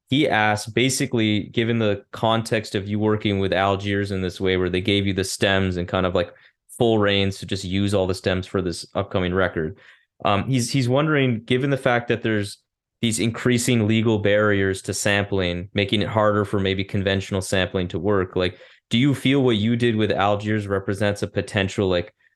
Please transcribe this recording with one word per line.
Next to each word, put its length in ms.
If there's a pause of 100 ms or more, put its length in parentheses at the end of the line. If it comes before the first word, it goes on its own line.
He 180
asked, 460
basically, 760
given 300
the 320
context 640
of 120
you 100
working 420
with 120
Algiers 580
in 120
this 180
way, 160
where 140
they 120
gave 240
you 80
the 120
stems 500
and 120
kind 180
of, 100
like, 180 (440)
full 200
reins 420
to 60
just 200
use 280
all 140
the 80
stems 320
for 140
this 340
upcoming 380
record. 440 (460)
Um, 240
he's, 240
he's 160
wondering, 560
given 280
the 60
fact 300
that 140
there's 380 (420)
these 180
increasing 680
legal 320
barriers 640
to 100
sampling, 800
making 280
it 60
harder 380
for 140
maybe 240
conventional 580
sampling 480
to 100
work, 360
like, 220 (320)
do 80
you 160
feel 300
what 140
you 180
did 220
with 140
Algiers 560
represents 540
a 60
potential, 600
like, 240 (220)